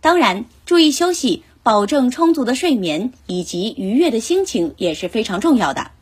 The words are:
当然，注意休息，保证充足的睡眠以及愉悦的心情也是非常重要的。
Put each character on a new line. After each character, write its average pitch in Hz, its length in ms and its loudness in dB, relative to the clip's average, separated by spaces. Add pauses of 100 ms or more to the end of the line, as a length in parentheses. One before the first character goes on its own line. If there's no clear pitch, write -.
当 330 160 4
然， 214 300 0 (200)
注 349 140 2
意 311 100 6
休 349 220 0
息， 254 320 -2 (200)
保 208 220 2
证 262 240 0
充 330 240 2
足 285 100 -2
的 247 120 -2
睡 320 180 0
眠 185 380 -4 (160)
以 180 160 -4
及 180 340 -6
愉 190 140 -6
悦 311 180 2
的 226 80 -2
心 359 260 0
情 247 320 -2
也 170 180 -2
是 180 120 -8
非 214 160 -2
常 185 160 -4
重 302 180 4
要 156 160 0
的。 - 300 -8